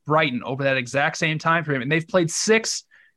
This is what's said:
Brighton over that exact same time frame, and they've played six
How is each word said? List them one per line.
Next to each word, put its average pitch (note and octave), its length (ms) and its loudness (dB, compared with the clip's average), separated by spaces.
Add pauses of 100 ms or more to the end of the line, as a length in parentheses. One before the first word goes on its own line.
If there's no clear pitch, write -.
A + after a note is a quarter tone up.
Brighton D3 360 2
over C3+ 220 -4
that C3+ 120 2
exact C#3 420 -2
same D#3 200 0
time E3 260 0
frame, C#3 180 -2
and C3+ 80 -4
they've D#3+ 160 0
played F3 240 2
six - 520 0 (340)